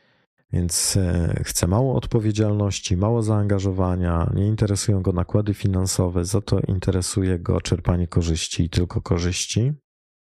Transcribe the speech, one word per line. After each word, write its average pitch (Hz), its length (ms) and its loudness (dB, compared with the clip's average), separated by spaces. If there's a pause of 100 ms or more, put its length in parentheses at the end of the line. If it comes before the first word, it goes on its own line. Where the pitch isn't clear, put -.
(520)
Więc, 87 440 -2
e, 87 480 0
chce - 220 -2
mało 127 280 2
odpowiedzialności, 104 1040 0
mało 113 260 2
zaangażowania, 95 1120 0
nie 98 120 2
interesują 101 560 0
go 92 100 2
nakłady 101 420 0
finansowe, 92 680 0
za 98 160 0
to 98 200 0
interesuje 92 800 0
go 90 220 0
czerpanie 87 480 0
korzyści 82 560 0
i 87 60 -2
tylko 87 300 0
korzyści. 90 720 0 (640)